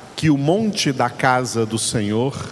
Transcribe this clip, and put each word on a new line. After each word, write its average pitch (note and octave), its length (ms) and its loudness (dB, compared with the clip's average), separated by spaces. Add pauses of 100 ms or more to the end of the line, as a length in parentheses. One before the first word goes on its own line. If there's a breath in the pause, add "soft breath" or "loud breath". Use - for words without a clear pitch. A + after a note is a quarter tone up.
(160)
que D#3 140 2
o C#3 80 4
monte F3+ 520 0
da B2 200 0
casa A#2+ 560 2
do A2 120 -4
Senhor A2 560 -2 (180)